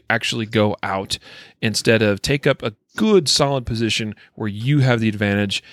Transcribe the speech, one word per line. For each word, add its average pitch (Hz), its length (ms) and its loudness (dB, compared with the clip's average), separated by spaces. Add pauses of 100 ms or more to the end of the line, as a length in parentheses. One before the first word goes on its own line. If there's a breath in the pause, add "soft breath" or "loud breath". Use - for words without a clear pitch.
(100)
actually 113 340 -2
go 107 380 2
out 98 360 -6 (440 loud breath)
instead 113 400 2
of 101 180 2
take 143 260 -2
up 135 160 0
a 117 120 -6 (200)
good 202 320 2
solid 139 380 0
position 113 500 -4 (200 soft breath)
where 110 160 -6
you 123 300 0
have 127 200 2
the 110 80 2
advantage 101 540 0 (100)